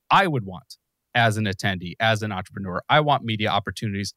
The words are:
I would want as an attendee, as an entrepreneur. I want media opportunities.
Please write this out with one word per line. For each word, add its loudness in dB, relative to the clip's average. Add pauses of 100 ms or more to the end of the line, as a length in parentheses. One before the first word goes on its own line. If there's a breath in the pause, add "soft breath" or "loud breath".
(100)
I 6
would -2
want -14 (380)
as 4
an 0
attendee, -4
as 2
an -4
entrepreneur. -6
I 6
want 2
media -2
opportunities. -4